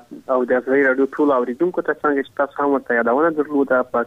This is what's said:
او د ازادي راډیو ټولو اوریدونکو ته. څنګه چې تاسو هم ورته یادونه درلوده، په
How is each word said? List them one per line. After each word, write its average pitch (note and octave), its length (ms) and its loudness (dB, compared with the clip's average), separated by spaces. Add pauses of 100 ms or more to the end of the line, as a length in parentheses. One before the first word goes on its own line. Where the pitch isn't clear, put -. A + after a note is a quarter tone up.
(280)
او B2+ 160 0
د A#2+ 80 -2
ازادي C3 300 2
راډیو C3+ 240 2
ټولو D3 260 0
اوریدونکو B2+ 480 -2
ته. D#3 120 -2
څنګه C#3+ 300 -2
چې - 140 -12
تاسو C#3+ 260 -4
هم C#3+ 80 0
ورته C3+ 240 0
یادونه A#2+ 360 2
درلوده، C#3 520 0
په B2 240 -2